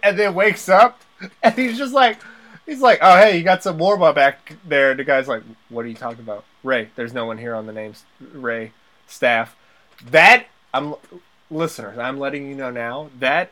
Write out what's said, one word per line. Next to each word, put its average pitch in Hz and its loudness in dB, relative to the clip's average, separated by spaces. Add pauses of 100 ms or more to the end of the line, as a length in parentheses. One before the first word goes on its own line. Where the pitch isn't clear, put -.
and 202 0
then 202 0
wakes 196 -2
up. 208 6 (200)
<laughs> - -16
And 226 2
he's 240 -4
just 262 -8
like, 240 2 (480)
he's 277 -10
like, 233 4
"Oh, 180 8
hey, 202 6
you 170 -4
got 185 0
some 160 -6
warm 190 2
up 156 4
back 139 0
there." 139 2
And 131 -4
the 139 -8
guy's 135 -2
like, 117 -6 (280)
"What 117 -10
are - -12
you 113 -14
talking 117 -14
about?" 107 -14 (180)
"Ray, 120 -4
there's 117 -10
no 120 -8
one 110 -10
here 117 -10
on 110 -10
the 107 -16
names 107 -16 (180)
Ray 117 -10 (340)
staff." 117 -2 (500)
That, 175 4 (280)
I'm, 147 -6 (560)
listeners, 156 -8
I'm 131 -8
letting 139 -8
you 139 -14
know 135 -10
now, 123 -10
that 143 -2